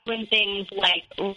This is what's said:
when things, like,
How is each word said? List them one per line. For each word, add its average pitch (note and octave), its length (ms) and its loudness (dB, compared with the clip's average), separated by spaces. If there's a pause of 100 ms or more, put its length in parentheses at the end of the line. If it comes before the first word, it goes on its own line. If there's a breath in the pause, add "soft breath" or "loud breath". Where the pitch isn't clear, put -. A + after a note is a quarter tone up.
when A3+ 220 -4
things, G3+ 400 0 (100)
like, F3+ 280 2 (320)